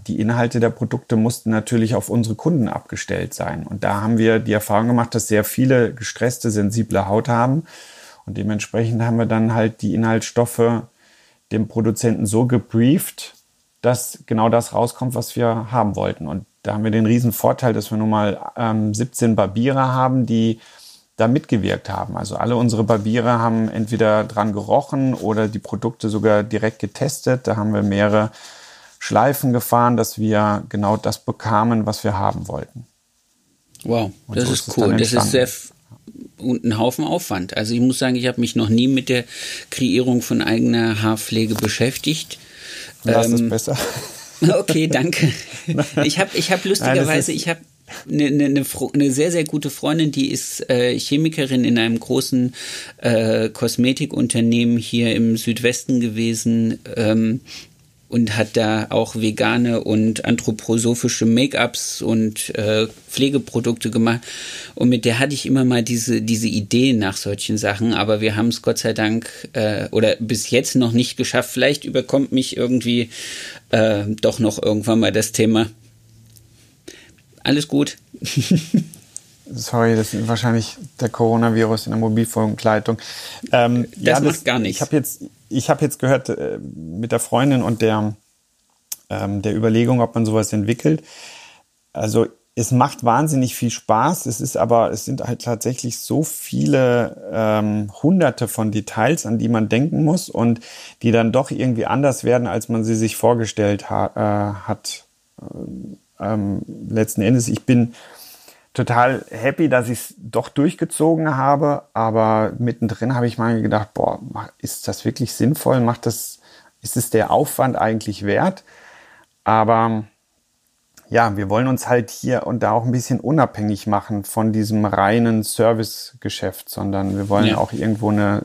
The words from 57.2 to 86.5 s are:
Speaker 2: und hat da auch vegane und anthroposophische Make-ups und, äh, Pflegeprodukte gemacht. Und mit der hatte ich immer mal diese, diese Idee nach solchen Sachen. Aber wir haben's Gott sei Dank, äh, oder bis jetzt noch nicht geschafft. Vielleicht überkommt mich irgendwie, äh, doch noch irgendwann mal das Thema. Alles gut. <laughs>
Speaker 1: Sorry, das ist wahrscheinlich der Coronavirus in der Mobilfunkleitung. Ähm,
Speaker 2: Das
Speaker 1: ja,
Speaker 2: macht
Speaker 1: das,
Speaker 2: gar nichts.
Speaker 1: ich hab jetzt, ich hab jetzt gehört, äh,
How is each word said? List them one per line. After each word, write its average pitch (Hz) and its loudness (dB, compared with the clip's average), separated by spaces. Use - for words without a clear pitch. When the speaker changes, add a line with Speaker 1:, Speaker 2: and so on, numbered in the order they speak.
Speaker 2:
und 110 0
hat 113 0
da 110 0
auch 113 0
vegane 113 0
und 110 0
anthroposophische 117 0
Make-ups 120 0
und, 110 -2
äh, 107 0
Pflegeprodukte 120 0
gemacht. 117 2
Und 120 2
mit 123 2
der 117 2
hatte 139 0
ich 135 -6
immer 131 4
mal 123 4
diese, 113 -2
diese 110 0
Idee 120 2
nach 101 0
solchen 101 -4
Sachen. 107 0
Aber 107 0
wir 110 0
haben's 113 0
Gott - 0
sei 113 -2
Dank, 110 -2
äh, 107 -2
oder 110 4
bis 113 -4
jetzt 123 0
noch 120 2
nicht 120 0
geschafft. 120 -2
Vielleicht 135 0
überkommt 131 -2
mich 131 -2
irgendwie, 120 0
äh, 110 2
doch 107 0
noch 104 0
irgendwann 107 2
mal 104 2
das 107 0
Thema. 110 2
Alles 147 0
gut. 143 -2
<laughs> - -8
Speaker 1:
Sorry, 113 0
das 107 0
ist 110 -2
wahrscheinlich 113 0
der 123 0
Coronavirus 113 2
in 113 -6
der 110 0
Mobilfunkleitung. 110 0
Ähm, 120 4
Speaker 2:
Das - -14
Speaker 1:
ja, 123 4
Speaker 2:
macht 143 2
Speaker 1:
das, - -14
Speaker 2:
gar 123 0
nichts. 98 -2
Speaker 1:
ich - -6
hab 143 -6
jetzt, - -2
ich - -2
hab 139 0
jetzt 147 0
gehört, 131 0
äh, - -4